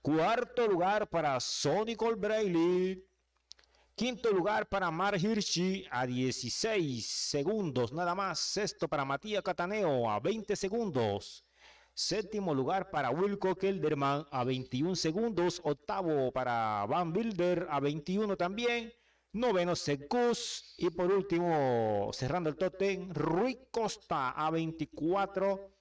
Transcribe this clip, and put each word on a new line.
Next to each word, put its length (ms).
Cuarto 680
lugar 400
para 320
Sonny 560
Colbrelli. 1080
Quinto 340
lugar 380
para 240
Mark 280
Hirschi 720
a 160
dieciséis 1040
segundos 840
nada 220
más. 240
Sexto 480
para 180
Matías 380
Cataneo 640
a 120
veinte 340
segundos. 920
Séptimo 600
lugar 380
para 180
Wilco 460
Kelderman 760
a 140
veintiún 500
segundos. 680
Octavo 680
para 560
Van 260
Wilder 560
a 120
veintiuno 560
también. 580
Noveno, 420
Sepp 320
Kuss. 720
Y 120
por 200
último, 1000
cerrando 380
el 60
top 220
ten, 340
Rui 600
Costa 580
a 220
veinticuatro 1300